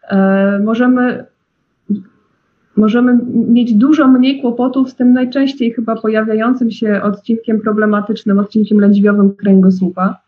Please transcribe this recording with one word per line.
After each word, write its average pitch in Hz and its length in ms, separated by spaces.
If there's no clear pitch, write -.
e, 196 560
możemy, 247 600
możemy 240 420
mieć 233 400
dużo 277 340
mniej 262 340
kłopotów 254 480
z - 60
tym 247 180
najczęściej 254 580
chyba 226 240
pojawiającym 220 760
się 208 300
odcinkiem 220 600
problematycznym, 208 800
odcinkiem 208 400
lędźwiowym 202 560
kręgosłupa. 190 920